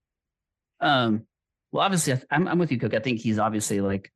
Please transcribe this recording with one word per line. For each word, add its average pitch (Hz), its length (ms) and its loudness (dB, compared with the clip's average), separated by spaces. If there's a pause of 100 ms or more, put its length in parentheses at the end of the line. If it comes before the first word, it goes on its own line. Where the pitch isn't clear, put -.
(800)
Um, 117 460 2 (460)
well, 139 120 0
obviously, 175 300 0
I - 40 0
th-, - 140 -10
I'm, 160 160 2
I'm 170 120 0
with 165 120 0
you, 123 80 0
Cook. 120 140 -4
I 113 60 2
think 117 200 -2
he's 110 200 0
obviously, 107 420 0
like, 98 340 -2